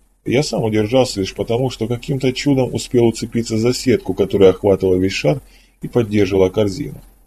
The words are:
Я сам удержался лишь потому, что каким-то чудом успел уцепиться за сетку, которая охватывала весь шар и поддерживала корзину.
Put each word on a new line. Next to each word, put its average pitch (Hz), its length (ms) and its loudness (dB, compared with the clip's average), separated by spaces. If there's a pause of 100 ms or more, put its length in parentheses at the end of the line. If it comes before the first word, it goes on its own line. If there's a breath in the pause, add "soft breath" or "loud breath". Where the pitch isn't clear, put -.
(240)
Я 113 180 0
сам - 220 -4
удержался 107 560 0
лишь 95 140 -6
потому, 117 340 -2
что - 200 -8
каким-то 127 440 -4
чудом 131 400 0
успел 117 320 0
уцепиться 113 540 -2
за 120 160 0
сетку, 101 400 0
которая 98 340 4
охватывала 92 460 2
весь 95 180 0
шар 147 300 -2 (400 soft breath)
и 160 60 -8
поддерживала 101 600 2
корзину. 98 540 -4 (240)